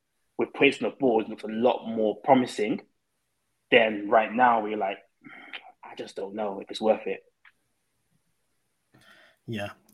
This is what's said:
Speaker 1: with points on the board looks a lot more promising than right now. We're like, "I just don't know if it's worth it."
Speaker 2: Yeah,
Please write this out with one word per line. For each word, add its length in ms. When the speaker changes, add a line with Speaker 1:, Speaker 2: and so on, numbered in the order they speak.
Speaker 1:
with 160
points 280
on 80
the 60
board 340
looks 140
a 40
lot 400
more 360
promising 580
than 380
right 240
now. 280
We're 160
like, 200
"I 120
just 200
don't 180
know 280
if 100
it's 100
worth 240
it." 160
Speaker 2:
Yeah, 240